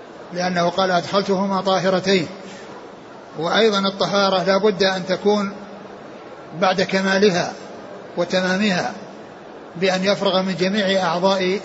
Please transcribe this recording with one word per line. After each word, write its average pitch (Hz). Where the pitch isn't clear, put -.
لأنه 175
قال: 190
"أدخلتهما 196
طاهرتين". 185
وأيضا 196
الطهارة 196
لا 190
بد 196
أن 190
تكون 202
بعد 185
كمالها 190
وتمامها، 185
بأن 185
يفرغ 196
من 190
جميع 190
أعضاء 190